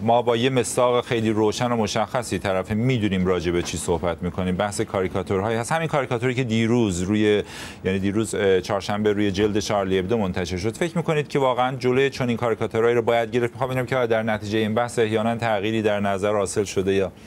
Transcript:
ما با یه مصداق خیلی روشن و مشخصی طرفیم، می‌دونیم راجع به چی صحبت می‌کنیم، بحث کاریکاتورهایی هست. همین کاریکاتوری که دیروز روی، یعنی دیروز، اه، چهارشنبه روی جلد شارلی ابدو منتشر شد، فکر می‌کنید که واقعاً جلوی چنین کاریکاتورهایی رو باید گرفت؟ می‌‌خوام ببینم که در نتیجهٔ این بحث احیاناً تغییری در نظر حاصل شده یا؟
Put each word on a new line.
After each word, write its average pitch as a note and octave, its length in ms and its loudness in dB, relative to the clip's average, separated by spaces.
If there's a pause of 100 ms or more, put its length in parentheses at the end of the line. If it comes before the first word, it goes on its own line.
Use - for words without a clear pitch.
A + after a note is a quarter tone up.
ما A#2 200 4
با A#2 140 2
یه A#2+ 140 2
مصداق B2 560 2
خیلی A2+ 260 0
روشن A2 400 2
و A#2+ 40 0
مشخصی A2 640 -2
طرفیم، F#2+ 380 -2
می‌دونیم G#2+ 500 0
راجع F2 240 0
به F2 100 0
چی E2 160 -6
صحبت E2+ 460 -2
می‌کنیم، F#2 320 -4
بحث G#2 260 -2
کاریکاتورهایی G2 760 -2
هست. A#2 140 -4
همین E3 160 -2
کاریکاتوری B2+ 460 -2
که B2+ 100 -2
دیروز A2+ 580 0
روی، G#2 420 2 (400)
یعنی F#2+ 160 0
دیروز، G2 360 -2
اه، F#2+ 260 2
چهارشنبه G#2 520 0
روی G2+ 180 0
جلد G#2 280 0
شارلی F#2+ 400 0
ابدو F#2+ 180 0
منتشر F#2 400 -2
شد، G#2 180 -4
فکر F3 220 -4
می‌کنید D#3 300 -2
که - 120 -2
واقعاً B2+ 360 2
جلوی B2+ 340 2
چنین B2 280 -2
کاریکاتورهایی A#2 580 0
رو A#2+ 60 2
باید A#2 300 2
گرفت؟ A#2+ 220 0
می‌‌خوام B2+ 160 2
ببینم B2+ 160 2
که B2+ 220 2
در A2+ 160 2
نتیجهٔ G#2+ 360 0
این G#2+ 160 0
بحث A#2 240 0
احیاناً A2 360 2
تغییری A2 460 0
در G#2 180 2
نظر G2+ 340 0
حاصل G#2 300 0
شده G2 300 0
یا؟ F#2+ 180 0 (160)